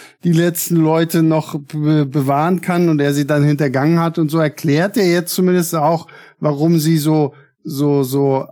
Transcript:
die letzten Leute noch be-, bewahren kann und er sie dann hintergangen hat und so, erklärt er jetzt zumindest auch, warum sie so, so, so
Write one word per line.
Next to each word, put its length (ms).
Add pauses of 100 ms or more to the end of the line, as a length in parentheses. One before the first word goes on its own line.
(260)
die 80
letzten 420
Leute 480
noch 340
be-, 480
bewahren 540
kann 300
und 100
er 140
sie 120
dann 200
hintergangen 560
hat 180
und 100
so, 100
erklärt 580
er 120
jetzt 240
zumindest 400
auch, 340 (340)
warum 380
sie 180
so, 360 (300)
so, 400
so 480